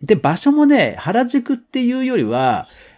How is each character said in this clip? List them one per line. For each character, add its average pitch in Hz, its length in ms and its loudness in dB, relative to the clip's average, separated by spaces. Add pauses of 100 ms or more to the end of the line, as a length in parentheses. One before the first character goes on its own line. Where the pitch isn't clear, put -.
で、 196 140 2
場 156 220 0
所 - 140 2
も 294 140 4
ね、 226 340 2
原 226 280 -2
宿 262 280 -2
っ - 20 -10
て 254 260 -6
い 240 140 0
う 262 80 -4
よ 254 120 -2
り 143 60 0
は、 120 440 -2 (300)